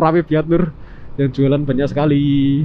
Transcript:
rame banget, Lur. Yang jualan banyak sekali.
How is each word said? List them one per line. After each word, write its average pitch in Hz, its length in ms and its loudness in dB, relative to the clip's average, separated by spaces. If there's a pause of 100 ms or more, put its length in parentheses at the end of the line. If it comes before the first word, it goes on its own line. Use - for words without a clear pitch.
rame 160 240 2
banget, 156 240 0
Lur. 170 240 0 (480)
Yang 135 160 2
jualan 139 240 2
banyak 139 320 0
sekali. 143 320 2 (400)